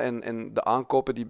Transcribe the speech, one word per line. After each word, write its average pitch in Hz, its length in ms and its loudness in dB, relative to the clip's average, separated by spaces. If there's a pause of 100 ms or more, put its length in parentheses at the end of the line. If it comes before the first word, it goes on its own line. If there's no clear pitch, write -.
en, 120 220 -2
en 113 300 -6
de - 100 2
aankopen 131 520 2
die, 117 140 -4